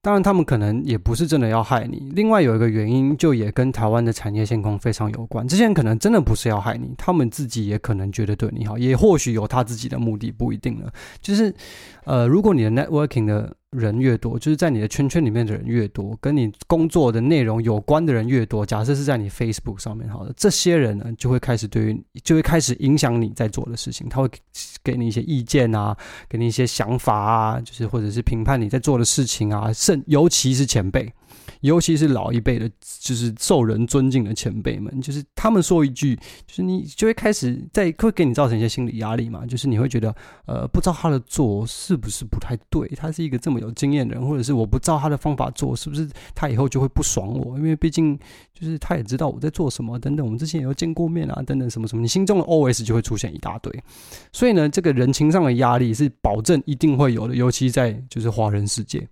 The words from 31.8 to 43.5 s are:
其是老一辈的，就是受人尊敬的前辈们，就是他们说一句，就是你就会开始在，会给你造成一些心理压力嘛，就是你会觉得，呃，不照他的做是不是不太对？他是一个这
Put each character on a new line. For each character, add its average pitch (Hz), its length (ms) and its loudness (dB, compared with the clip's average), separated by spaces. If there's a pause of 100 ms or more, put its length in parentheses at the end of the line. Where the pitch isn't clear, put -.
其 165 160 2
是 151 120 4
老 113 240 0
一 120 80 0
辈 117 180 0
的， 113 120 -4 (300)
就 131 140 -4
是 117 240 -2
受 143 260 2
人 110 220 0
尊 135 240 2
敬 127 140 0
的 101 80 -4
前 107 300 -6
辈 110 160 -4
们， 131 240 -8
就 143 100 -8
是 143 100 -6 (120)
他 220 160 0
们 190 120 4
说 165 220 4
一 139 60 0
句， 127 240 0 (320)
就 - 80 -20
是 180 80 -6
你 185 200 -2
就 156 240 -2
会 226 60 4
开 214 200 0
始 127 300 -2 (100)
在， 180 260 0
会 - 120 4
给 170 140 0
你 123 80 2
造 139 160 2
成 113 80 0
一 107 40 0
些 117 80 0
心 120 180 -4
理 113 120 -6
压 110 180 -4
力 117 120 -4
嘛， 110 160 -10
就 123 120 -6
是 123 120 -4
你 110 100 2
会 131 100 2
觉 120 100 -2
得， 107 160 -2 (320)
呃， 127 220 -6
不 - 120 4
照 185 120 2
他 160 180 0
的 135 100 2
做 110 460 -2
是 - 300 -4
不 110 120 -6
是 - 160 -8
不 110 140 -4
太 120 180 -4 (140)
对？ 156 160 -2 (100)
他 160 140 -8
是 165 140 -6
一 151 40 -4
个 127 100 -2
这 160 120 -4